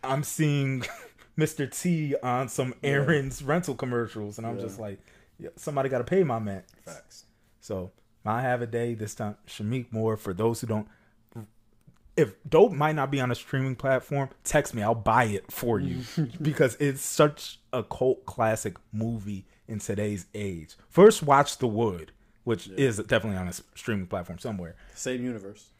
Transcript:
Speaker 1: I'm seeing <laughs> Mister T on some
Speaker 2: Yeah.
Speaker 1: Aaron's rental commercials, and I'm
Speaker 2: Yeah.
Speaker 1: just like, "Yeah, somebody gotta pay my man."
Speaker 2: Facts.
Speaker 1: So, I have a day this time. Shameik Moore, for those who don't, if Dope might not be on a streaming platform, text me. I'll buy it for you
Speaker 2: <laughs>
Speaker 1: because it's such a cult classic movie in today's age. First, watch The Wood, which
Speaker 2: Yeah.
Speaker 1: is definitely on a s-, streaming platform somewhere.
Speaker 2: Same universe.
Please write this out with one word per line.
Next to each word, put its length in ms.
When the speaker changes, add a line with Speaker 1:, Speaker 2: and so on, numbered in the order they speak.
Speaker 1:
I'm 180
seeing 600
<laughs> 280
Mister 280
T 560
on 260
some 360
Speaker 2:
Yeah. 80
Speaker 1:
Aaron's 500
rental 320
commercials, 640
and 80
I'm 120
Speaker 2:
Yeah. 80
Speaker 1:
just 140
like, 200
"Yeah, 160
somebody 340
gotta 140
pay 200
my 140
man." 240
Speaker 2:
Facts. 400
Speaker 1:
So, 320
I 200
have 180
a 60
day 260
this 220
time. 220
Shameik 440
Moore, 260
for 180
those 260
who 60
don't, 200
if 200
Dope 260
might 200
not 160
be 120
on 100
a 40
streaming 400
platform, 540
text 320
me. 80
I'll 100
buy 300
it 280
for 280
you 240
Speaker 2:
<laughs> 200
Speaker 1:
because 380
it's 220
such 580
a 80
cult 460
classic 500
movie 540
in 120
today's 560
age. 400
First, 340
watch 340
The 100
Wood, 440
which 240
Speaker 2:
Yeah. 200
Speaker 1:
is 100
definitely 400
on 80
a 40
s-, 140
streaming 320
platform 320
somewhere. 360
Speaker 2:
Same 300
universe. 460